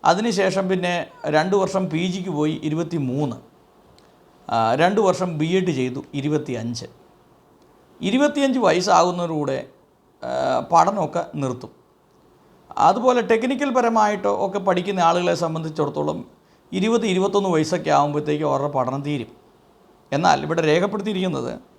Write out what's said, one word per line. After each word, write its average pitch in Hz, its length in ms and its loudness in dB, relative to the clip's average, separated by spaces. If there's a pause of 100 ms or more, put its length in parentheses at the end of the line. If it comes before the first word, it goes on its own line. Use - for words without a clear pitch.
അതിനുശേഷം 190 640 2
പിന്നെ 180 380 -2 (200)
രണ്ട് 160 300 2
വർഷം 190 340 0
പി 160 160 -2
ജിക്ക് 185 240 -4
പോയി, 151 340 -2
ഇരുപത്തിമൂന്ന്. 151 720 -2 (1120)
ആ, 113 240 2
രണ്ട് 180 260 2
വർഷം 175 380 0
ബി 156 80 0
എഡ് 180 240 0
ചെയ്തു, 127 340 -4 (100)
ഇരുപത്തിയഞ്ച്. 139 720 -4 (1160)
ഇരുപത്തിയഞ്ച് 269 580 2
വയസ്സാകുന്നവരുടെ 175 760 2
കൂടെ, 135 340 -4 (540)
ആ, 127 380 -2 (120)
പഠനമൊക്കെ 170 640 2
നിർത്തും. 131 360 -6 (1080)
അതുപോലെ 240 420 4
ടെക്നിക്കൽ 247 500 0
പരമായിട്ടോ 208 760 2
ഒക്കെ 196 120 -4
പഠിക്കുന്ന 185 420 0
ആളുകളെ 175 340 4
സംബന്ധിച്ചിടത്തോളം 156 1040 -4 (320)
ഇരുപത്, 220 340 0
ഇരുപത്തൊന്ന് 196 420 0
വയസ്സൊക്കെ 160 420 0
ആകുമ്പോഴത്തേക്കും 147 600 0
അവരുടെ 139 180 0
പഠനം 135 340 -2
തീരും. 139 380 -6 (720)
എന്നാൽ 147 300 2
ഇവിടെ 160 200 -2
രേഖപ്പെടുത്തിയിരിക്കുന്നത് 180 960 -2 (200)